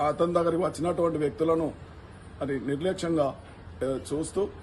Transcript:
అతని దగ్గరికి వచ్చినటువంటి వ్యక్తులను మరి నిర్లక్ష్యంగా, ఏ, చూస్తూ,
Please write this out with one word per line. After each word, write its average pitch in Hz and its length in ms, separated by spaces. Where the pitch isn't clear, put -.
అతని 170 260
దగ్గరికి 170 300
వచ్చినటువంటి 165 540
వ్యక్తులను 160 540
మరి 139 260
నిర్లక్ష్యంగా, 160 680
ఏ, - 20
చూస్తూ, 156 640